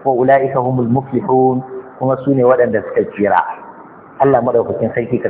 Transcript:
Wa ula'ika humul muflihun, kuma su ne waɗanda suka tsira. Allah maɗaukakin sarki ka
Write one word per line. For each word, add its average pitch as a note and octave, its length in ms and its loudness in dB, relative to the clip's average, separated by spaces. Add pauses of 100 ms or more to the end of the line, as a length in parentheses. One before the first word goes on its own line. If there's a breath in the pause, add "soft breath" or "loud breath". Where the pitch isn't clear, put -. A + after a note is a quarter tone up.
Wa C#3 80 0
ula'ika C3 460 2
humul B2+ 320 -2
muflihun, B2+ 720 0 (400)
kuma C3 240 0
su C#3 80 0
ne C3 100 2
waɗanda A#2+ 380 2
suka F#2 320 -2
tsira. G2 240 0 (800)
Allah C3+ 220 4
maɗaukakin A#2 560 0
sarki A#2 240 -4
ka G#2 80 -4